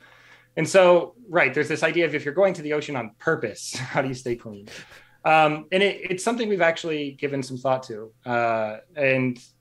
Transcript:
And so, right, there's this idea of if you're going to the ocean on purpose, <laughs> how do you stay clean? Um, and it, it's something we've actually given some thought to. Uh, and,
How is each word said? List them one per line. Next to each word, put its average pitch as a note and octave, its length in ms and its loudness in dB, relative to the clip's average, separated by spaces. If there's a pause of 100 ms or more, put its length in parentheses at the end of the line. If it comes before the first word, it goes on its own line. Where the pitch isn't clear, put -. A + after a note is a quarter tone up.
(560)
And D#3 140 0
so, F3+ 460 6 (120)
right, D#3 260 2
there's D3 140 0
this D#3 140 -4
idea E3 240 2
of D3 80 -2
if C#3+ 100 -4
you're C#3 120 -6
going F#3+ 180 4
to D#3+ 80 -10
the D3+ 120 -4
ocean D3 220 -4
on A2+ 220 -8
purpose, - 580 -4
<laughs> - 0 -
how C3 280 -4
do C3+ 40 -4
you C3+ 60 -6
stay B2 220 -6
clean? G#2 320 -14 (580)
Um, D#3 460 4
and F#3+ 120 2
it, F#3 280 -2
it's F3+ 120 -4
something A#3 240 -2
we've G3 140 0
actually D#3+ 520 0
given C#3 300 -6
some C3 140 -10
thought C3 260 -2
to. A2 280 -14 (140)
Uh, A2+ 520 -2 (180)
and, C3 440 0 (220)